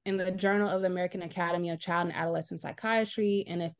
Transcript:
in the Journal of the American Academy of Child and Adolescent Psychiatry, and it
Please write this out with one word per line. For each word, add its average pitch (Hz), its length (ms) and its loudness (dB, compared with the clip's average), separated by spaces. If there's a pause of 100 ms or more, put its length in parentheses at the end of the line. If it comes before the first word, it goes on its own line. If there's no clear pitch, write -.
in 196 120 2
the 185 160 0
Journal 196 360 4
of 190 120 2
the 190 80 2
American 180 340 -2
Academy 175 480 -2
of 165 80 -2
Child 175 300 0
and - 80 -4
Adolescent 165 440 -2
Psychiatry, 208 880 0
and 175 160 -4
it 165 180 -4